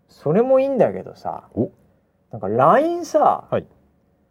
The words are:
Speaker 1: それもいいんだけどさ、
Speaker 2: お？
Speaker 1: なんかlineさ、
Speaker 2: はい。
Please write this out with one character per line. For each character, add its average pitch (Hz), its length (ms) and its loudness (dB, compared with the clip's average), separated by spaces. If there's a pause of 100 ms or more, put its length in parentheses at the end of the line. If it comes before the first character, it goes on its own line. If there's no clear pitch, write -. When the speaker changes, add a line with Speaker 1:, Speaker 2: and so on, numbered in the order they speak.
Speaker 1:
そ - 240 -6
れ 214 100 4
も 262 180 2
い 269 60 0
い - 20 -2
ん 269 100 -2
だ 120 140 2
け 92 100 -10
ど - 140 -18
さ、 - 400 -12
Speaker 2:
お？ - 140 -2 (600)
Speaker 1:
な - 80 -14
ん - 20 -18
か 98 60 -8
line 240 580 2
さ、 269 460 0
Speaker 2:
は 117 80 -2
い。 - 80 -10 (640)